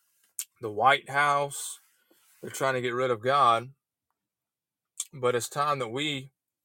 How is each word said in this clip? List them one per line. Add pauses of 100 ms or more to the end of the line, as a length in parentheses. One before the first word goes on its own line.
(600)
the
White
House. (600)
They're
trying
to
get
rid
of
God. (1400)
But
it's
time
that
we, (340)